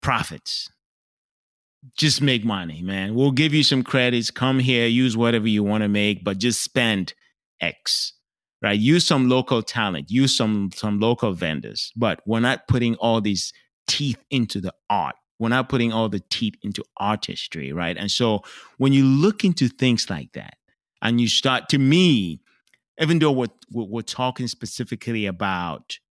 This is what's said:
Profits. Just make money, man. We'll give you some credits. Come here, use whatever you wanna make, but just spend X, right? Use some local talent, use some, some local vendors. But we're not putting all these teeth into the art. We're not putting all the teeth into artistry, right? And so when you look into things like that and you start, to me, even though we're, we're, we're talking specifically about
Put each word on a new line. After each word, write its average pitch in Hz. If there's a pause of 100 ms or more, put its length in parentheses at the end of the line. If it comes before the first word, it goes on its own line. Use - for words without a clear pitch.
Profits. - (1300)
Just 147
make 127
money, 87
man. 95
We'll 135
give 147
you 151
some 131
credits. 123
Come 131
here, 123
use 117
whatever 117
you 104
wanna 104
make, 104
but 98
just 113
spend 110 (460)
X, - (480)
right? 104
Use 139
some 131
local 127
talent, 90
use 127
some, 104
some 104
local 110
vendors. 78
But 113
we're 113
not 123
putting 120
all 113
these 101 (340)
teeth 143 (120)
into 117
the 92 (160)
art. 85 (240)
We're 113
not 127
putting 120
all 110
the 98
teeth -
into - (140)
artistry, 90
right? 85
And 98
so 110 (340)
when 135
you 135
look 151
into 165
things 120
like 78
that - (420)
and 117
you 120
start, 127
to 143
me, 135 (580)
even 160
though 151
we're, 127 (260)
we're, 113
we're 110
talking 127
specifically 113
about 90 (120)